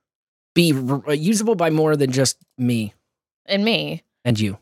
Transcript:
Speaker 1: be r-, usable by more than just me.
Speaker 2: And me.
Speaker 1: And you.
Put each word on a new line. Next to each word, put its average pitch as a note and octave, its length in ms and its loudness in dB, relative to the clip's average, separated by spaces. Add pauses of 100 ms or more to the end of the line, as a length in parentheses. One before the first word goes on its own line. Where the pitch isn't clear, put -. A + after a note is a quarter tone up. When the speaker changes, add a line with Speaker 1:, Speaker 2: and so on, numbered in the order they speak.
(540)
Speaker 1:
be E3+ 200 4
r-, C3+ 400 -2
usable G#3+ 420 0
by E3+ 140 0
more D#3 260 2
than C#3 160 0
just B2+ 260 0 (200)
me. A#2+ 360 -2 (560)
Speaker 2:
And G3+ 140 0
me. D#3+ 400 -2 (220)
Speaker 1:
And A#2+ 120 2
you. G2+ 240 -2